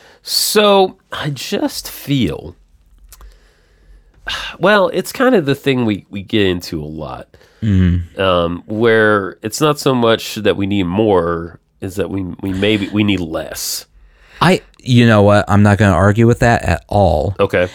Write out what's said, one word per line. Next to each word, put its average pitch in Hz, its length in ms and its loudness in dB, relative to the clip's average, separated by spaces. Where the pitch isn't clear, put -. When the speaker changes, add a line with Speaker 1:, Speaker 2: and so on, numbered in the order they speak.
Speaker 1:
So 202 760 0
I - 160 -8
just - 600 -6
feel, 101 680 -6
<sighs> - 1500 -18
well, 190 300 2
it's - 240 -6
kind 262 220 0
of 170 100 0
the 135 100 0
thing 127 300 -2
we, 104 240 -2
we 101 140 -12
get 104 240 0
into 87 360 -4
a - 20 -12
lot, 76 500 -14
Speaker 2:
Mm-hmm. 90 600 0
Speaker 1:
um, 87 460 0
where 107 720 2
it's 110 180 -8
not 147 200 0
so 139 140 0
much 117 420 0
that 104 200 0
we 98 100 -2
need 98 200 -2
more, 85 760 0
is 95 140 -10
that 90 140 -6
we, 95 140 -6
we 98 120 -6
maybe, 101 360 0
we 104 140 0
need 101 160 0
less. - 640 -10
Speaker 2:
I, 165 200 2
you 120 260 4
know 110 180 6
what? 104 260 4
I'm 104 120 4
not 104 160 6
gonna 101 160 4
argue 101 320 4
with 117 140 2
that 117 240 2
at 85 240 -2
all. 85 500 0
Speaker 1:
Okay. 98 380 0